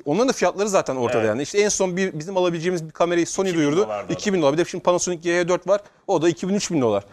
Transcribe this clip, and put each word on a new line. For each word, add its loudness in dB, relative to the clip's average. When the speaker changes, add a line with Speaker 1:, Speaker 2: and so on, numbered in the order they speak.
Speaker 1:
onların 2
da 0
fiyatları -2
zaten 0
ortada 0
Speaker 2:
Evet. 2
Speaker 1:
yani. 0
İşte -2
en 2
son -2
bir, -4
bizim -8
alabileceğimiz 0
bir -14
kamerayı 0
Sony -2
Speaker 2:
İki -2
bin 4
Speaker 1:
duyurdu. 2
Speaker 2:
dolardı -6
o -6
da. -4
Speaker 1:
İki -2
bin 2
dolar. 4
Bir 0
de 2
şimdi -8
Panasonic 0
G 0
H 0
dört 0
var. 2
O 2
da 4
iki -2
bin, 0
üç -2
bin 2
dolar. 2